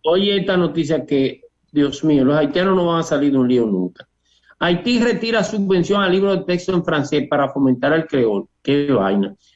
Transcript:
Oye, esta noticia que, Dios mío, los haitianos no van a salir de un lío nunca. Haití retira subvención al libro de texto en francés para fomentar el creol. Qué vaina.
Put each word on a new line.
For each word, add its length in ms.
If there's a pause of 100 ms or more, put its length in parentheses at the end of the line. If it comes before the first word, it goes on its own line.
Oye, 340
esta 200
noticia 480
que, 360 (300)
Dios 320
mío, 200
los 140
haitianos 380
no 120
van 140
a 20
salir 300
de 40
un 100
lío 180
nunca. 420 (520)
Haití 400
retira 440
subvención 580
al 100
libro 240
de 80
texto 300
en 100
francés 460
para 200
fomentar 440
el 140
creol. 380 (180)
Qué 280
vaina. 440 (200)